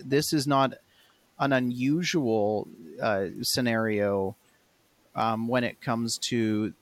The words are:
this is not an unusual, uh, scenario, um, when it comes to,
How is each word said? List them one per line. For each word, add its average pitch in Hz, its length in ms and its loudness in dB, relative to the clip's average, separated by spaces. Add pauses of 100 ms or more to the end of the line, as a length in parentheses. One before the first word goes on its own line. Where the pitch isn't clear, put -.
this 139 260 2
is 147 160 0
not 135 280 2 (640)
an 139 140 0
unusual, 123 1160 0 (320)
uh, 98 240 0 (160)
scenario, 107 960 0 (800)
um, 113 320 0
when 123 160 2
it 107 160 -6
comes 117 360 -2 (120)
to, 110 520 0